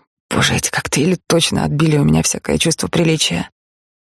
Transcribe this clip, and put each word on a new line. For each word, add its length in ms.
Боже, 280
эти 140
коктейли 560
точно 380
отбили 320
у 80
меня 180
всякое 360
чувство 300
приличия. 600